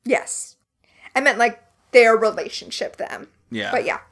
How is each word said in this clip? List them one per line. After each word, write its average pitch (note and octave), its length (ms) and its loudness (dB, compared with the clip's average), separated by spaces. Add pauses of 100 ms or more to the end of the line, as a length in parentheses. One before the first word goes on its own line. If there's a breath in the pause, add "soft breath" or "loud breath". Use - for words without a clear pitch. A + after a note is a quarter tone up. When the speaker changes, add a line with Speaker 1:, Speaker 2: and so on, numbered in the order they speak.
Speaker 1:
Yes. - 520 -6 (580 soft breath)
I C4 60 0
meant, C4+ 160 2
like, A#3 260 0 (280)
their A3+ 260 8
relationship, - 800 -6
them. - 320 -12 (220)
Speaker 2:
Yeah. G#2+ 220 -8
Speaker 1:
But A#3+ 120 -2
yeah. - 160 -4 (120)